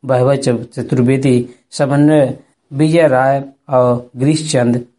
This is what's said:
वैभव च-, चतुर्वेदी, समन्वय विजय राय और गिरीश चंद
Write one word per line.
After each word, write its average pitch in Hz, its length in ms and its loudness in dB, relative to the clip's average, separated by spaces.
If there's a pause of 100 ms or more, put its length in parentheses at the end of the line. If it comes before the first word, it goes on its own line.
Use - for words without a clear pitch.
वैभव 131 300 2
च-, 135 140 -4
चतुर्वेदी, 123 1000 -2 (220)
समन्वय 143 680 0 (360)
विजय 156 340 2
राय 135 360 0 (260)
और 123 480 0
गिरीश 147 340 -2
चंद 123 340 0 (140)